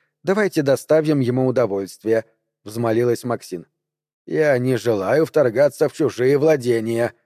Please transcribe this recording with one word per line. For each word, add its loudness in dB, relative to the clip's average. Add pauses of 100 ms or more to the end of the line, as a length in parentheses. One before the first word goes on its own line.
(220)
давайте 0
доставим 2
ему 0
удовольствие», -2 (400)
взмолилась -2
Максин. -8 (600)
«Я 0
не 0
желаю 0
вторгаться 0
в -6
чужие 0
владения», 0 (120)